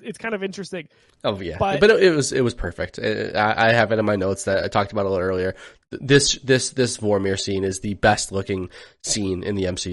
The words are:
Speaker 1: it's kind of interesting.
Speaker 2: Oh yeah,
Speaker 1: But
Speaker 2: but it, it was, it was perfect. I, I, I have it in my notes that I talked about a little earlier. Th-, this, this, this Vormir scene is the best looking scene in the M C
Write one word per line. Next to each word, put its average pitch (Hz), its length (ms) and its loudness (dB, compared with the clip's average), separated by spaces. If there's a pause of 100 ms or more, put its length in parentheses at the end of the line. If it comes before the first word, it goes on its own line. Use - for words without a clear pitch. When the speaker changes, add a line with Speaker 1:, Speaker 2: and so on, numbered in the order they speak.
Speaker 1:
it's 220 140 -10
kind 226 160 -6
of 190 100 -6
interesting. 185 440 -10 (360)
Speaker 2:
Oh 107 160 -2
yeah, 82 180 -8
Speaker 1:
But 196 220 0
Speaker 2:
but 214 100 8
it, 202 140 6
it 185 100 8
was, 139 180 0
it 135 100 2
was 117 120 0
perfect. - 480 -8
I, 107 280 -2
I, 110 380 2
I 113 40 6
have 113 180 4
it 110 80 2
in 107 60 2
my 104 120 2
notes 98 280 -2
that 98 180 0
I 92 60 -2
talked 101 240 0
about 104 140 -2
a - 20 -2
little 92 180 0
earlier. 92 300 -2 (340)
Th-, - 100 -10
this, 139 340 4 (100)
this, 127 260 0
this 123 280 -2
Vormir 98 400 0
scene 98 260 -4
is 95 160 -4
the 104 140 -6
best 104 360 2
looking 95 400 -6 (320)
scene 95 400 -4
in 101 140 -4
the 95 100 0
M 90 100 -2
C - 160 -8